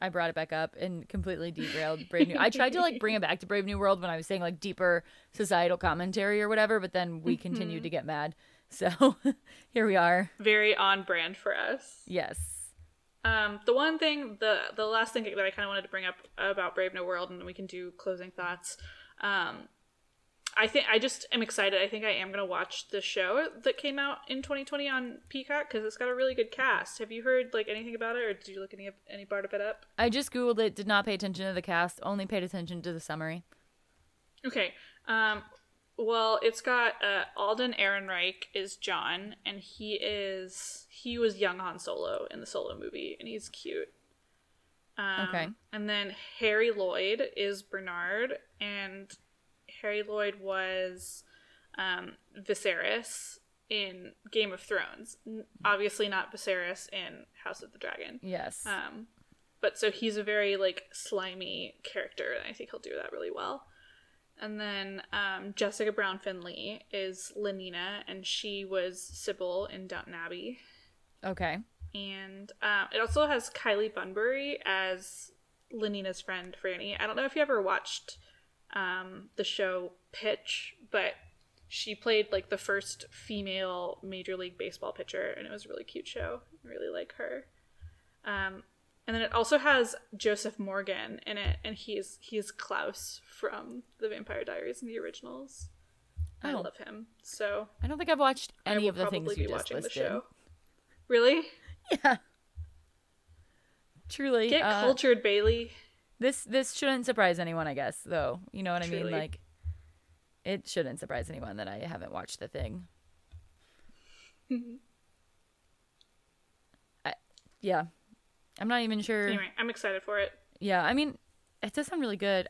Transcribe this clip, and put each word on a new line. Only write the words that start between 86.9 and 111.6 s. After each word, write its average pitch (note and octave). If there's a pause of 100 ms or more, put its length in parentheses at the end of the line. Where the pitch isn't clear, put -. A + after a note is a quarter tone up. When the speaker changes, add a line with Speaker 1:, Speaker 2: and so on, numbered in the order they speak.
Speaker 2:
her. C4 (760)
Um, F#3+ (440)
and A3+
then A3+
it -
also A#3
has C4 (220)
Joseph G#3
Morgan G3
in G#3+
it, G3+
and A3
he G#3
is, F#3+
he -
is G#3
Klaus -
from - (160)
The A3
Vampire G#3+
Diaries -
in B3
the A3+
originals. C4 (720)
I C#4+
Speaker 1:
Oh. G#3
Speaker 2:
love -
him, G#3+ (140)
so G#3 (160)
Speaker 1:
I A#3
don't D4
think E4
I've D4+
watched C4+ (120)
Speaker 2:
I G3+
Speaker 1:
any G#3
Speaker 2:
will G3+
Speaker 1:
of F3+
the F#3
things F3
Speaker 2:
probably -
Speaker 1:
you -
Speaker 2:
be -
Speaker 1:
just -
Speaker 2:
watching B2+
the -
Speaker 1:
listed. -
Speaker 2:
show. G#3+ (840)
Really? B3+ (100)
Speaker 1:
<laughs> - (540)
Yeah. A#3+ (1900)
Truly, B3
Speaker 2:
Get D4+
Speaker 1:
uh, G#3
Speaker 2:
cultured, B3+
Bailey. A3 (480)
Speaker 1:
this, C4
this C4
shouldn't C4+
surprise G3
anyone, E3
I C#3+
guess, C3+
though. D3+ (140)
You F#3+
know F3+
what F3
I E3+
mean? E3+
Speaker 2:
Truly. F3
Speaker 1:
Like, D#3 (1080)
it G3
shouldn't C3+
surprise B2
anyone A#2+
that G2+